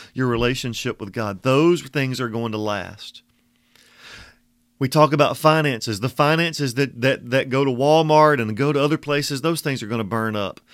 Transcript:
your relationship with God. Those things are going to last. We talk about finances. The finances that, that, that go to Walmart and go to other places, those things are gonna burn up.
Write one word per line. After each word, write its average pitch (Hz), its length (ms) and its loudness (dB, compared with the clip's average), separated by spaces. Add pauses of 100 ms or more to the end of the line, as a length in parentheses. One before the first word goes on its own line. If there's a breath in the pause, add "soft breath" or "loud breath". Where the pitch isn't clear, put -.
(140 loud breath)
your 127 140 -2
relationship 120 720 -2
with 98 120 -12
God. 104 300 -6
Those 156 400 4
things 131 380 -4
are 120 80 -4
going 113 240 -6
to 107 60 -4
last. 101 640 -8 (1600 loud breath)
We 135 120 -2
talk 151 240 4
about 143 240 2
finances. 139 600 2
The 127 100 -2
finances 147 640 0
that, 131 260 -4
that, 123 300 -2
that 131 180 0
go 135 160 0
to 135 60 0
Walmart 151 720 4
and 107 120 -4
go 139 200 0
to 139 80 0
other 147 160 0
places, 143 420 -4
those 160 220 -2
things 131 200 -4
are 107 40 -10
gonna 113 180 -4
burn 113 320 -4
up. 98 240 -6 (140 loud breath)